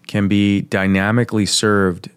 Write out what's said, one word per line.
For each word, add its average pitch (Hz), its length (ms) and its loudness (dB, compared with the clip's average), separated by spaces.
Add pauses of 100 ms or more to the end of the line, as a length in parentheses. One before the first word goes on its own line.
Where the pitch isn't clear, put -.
can 101 180 0
be 101 360 2
dynamically 101 840 0
served 98 720 0